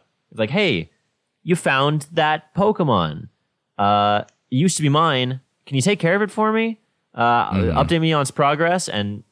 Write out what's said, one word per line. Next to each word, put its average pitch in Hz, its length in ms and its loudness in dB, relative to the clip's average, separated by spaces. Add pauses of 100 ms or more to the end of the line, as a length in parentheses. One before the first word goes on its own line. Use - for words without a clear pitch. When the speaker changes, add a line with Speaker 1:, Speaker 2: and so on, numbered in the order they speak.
(300)
Speaker 1:
he's - 100 -14
like, 107 120 -2
"Hey, 147 380 -2 (540)
you 170 140 0
found 143 560 0
that 156 420 -2
Pokemon. 135 720 0 (500)
Uh, 104 460 2 (260)
it 127 60 -4
used 170 220 2
to 156 60 -4
be 147 40 2
mine. 135 540 2 (240)
Can 139 100 -6
you 131 60 0
take 202 180 0
care 170 160 2
of 202 60 0
it 208 100 -4
for 214 220 0
me? 226 260 -2 (340)
Uh, 117 380 0
Speaker 2:
Mm-hmm. 92 260 0
Speaker 1:
update 160 220 2
me 160 140 0
on 147 80 0
its 135 100 -4
progress." 165 560 0
And 104 440 -6